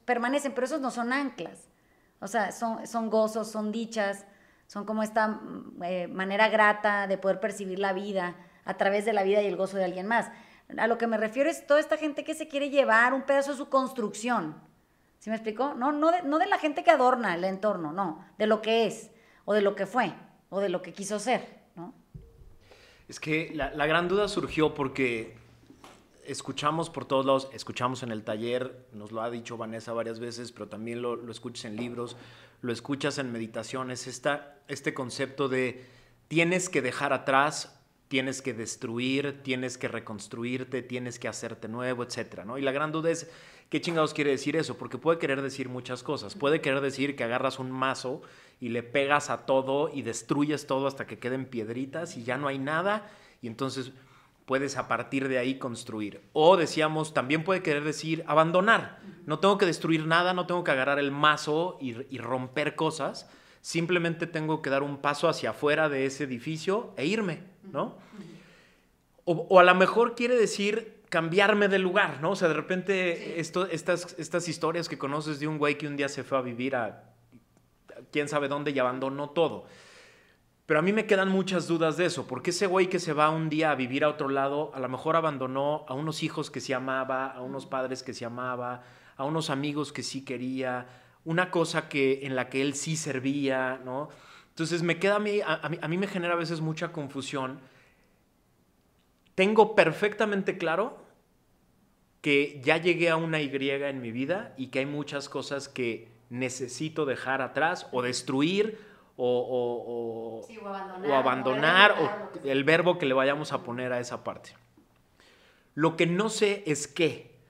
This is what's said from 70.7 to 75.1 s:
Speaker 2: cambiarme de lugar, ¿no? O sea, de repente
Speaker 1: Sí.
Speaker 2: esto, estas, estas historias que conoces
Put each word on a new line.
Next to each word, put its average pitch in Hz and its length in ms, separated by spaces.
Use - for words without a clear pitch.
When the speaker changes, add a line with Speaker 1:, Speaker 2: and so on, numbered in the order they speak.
Speaker 2:
cambiarme 196 600
de 190 100
lugar, 180 420
¿no? 165 120
O 190 40
sea, 185 120
de 156 60
repente 180 640
Speaker 1:
Sí. - 200
Speaker 2:
esto, 170 300
estas, 175 520
estas 165 300
historias 160 400
que 147 100
conoces 147 400